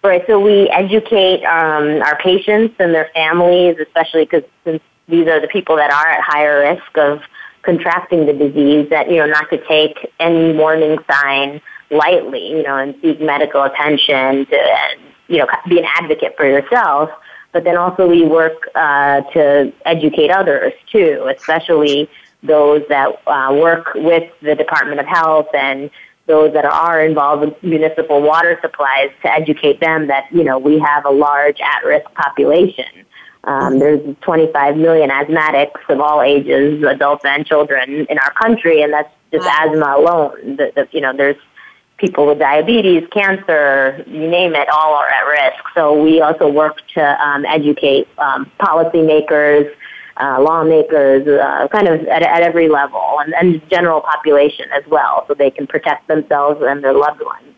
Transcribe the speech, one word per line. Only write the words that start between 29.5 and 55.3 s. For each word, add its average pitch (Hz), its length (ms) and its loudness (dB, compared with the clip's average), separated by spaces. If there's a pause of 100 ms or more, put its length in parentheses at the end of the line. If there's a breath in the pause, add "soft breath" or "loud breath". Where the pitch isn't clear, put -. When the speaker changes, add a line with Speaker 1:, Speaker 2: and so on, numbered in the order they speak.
Speaker 1:
them 160 260 0
that, 139 260 -4
you 170 120 2
know, 131 160 0
we 147 180 2
have 147 280 0
a 143 40 0
large 147 500 2
at-risk - 540 -2
population. 143 720 0 (600 loud breath)
Um, 135 340 -2
there's 147 200 2 (220)
twenty-five 156 560 0
million 156 320 2
asthmatics 147 800 -2
of 139 120 0
all 147 200 2
ages, 143 600 0
adults 143 420 -2
and 143 220 -4
children, 143 640 -2
in 147 80 -2
our 139 140 -2
country, 190 500 2
and 147 100 0
that's 151 160 -2 (220)
just 165 160 -2
Speaker 2:
Wow. 156 120 0
Speaker 1:
asthma 156 380 0
alone. 151 600 0
The, 143 180 -2
the, 135 160 -2
you 156 100 -4
know, 131 120 -4
there's 143 240 -2 (600 loud breath)
people 185 300 0
with 147 120 2
diabetes, 165 720 2
cancer, 147 960 0
you 156 200 -8
name 175 280 0
it, 143 140 -2
all 156 240 0
are 143 140 0
at 131 200 0
risk. 143 360 -2 (100)
So 151 280 2
we 160 200 4
also 156 260 0
work 151 340 0 (120)
to, 147 340 0
um, 143 180 -2
educate, 143 600 0 (100)
um, 139 320 -4 (100)
policymakers, 156 1120 2 (460 loud breath)
uh, 131 260 -4
lawmakers, 151 880 2
uh, 139 420 0
kind 208 180 0
of 160 200 0
at, 160 160 0
at 170 180 2
every 170 280 2
level, 139 520 -2
and, 151 140 -6
and 170 340 0
general 170 320 0
population 147 720 0
as 143 140 -6
well, 135 400 0
so 147 60 -2